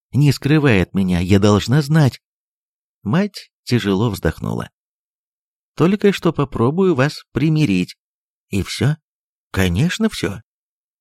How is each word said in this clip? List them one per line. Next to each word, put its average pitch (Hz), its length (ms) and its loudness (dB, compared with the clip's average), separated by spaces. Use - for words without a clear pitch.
«Не 143 200 2
скрывай 139 500 2
от - 120 -4
меня, 90 260 0
я 92 200 2
должна 107 420 2
знать». 147 400 2
Мать 180 500 -4
тяжело 101 460 0
вздохнула. 58 600 -6
«Только 196 380 2
что - 180 -2
попробую 147 640 0
вас 135 360 -2
примирить. 139 640 0
И 101 120 -2
всё?» 143 360 -2
«Конечно, 107 580 0
всё. - 320 -8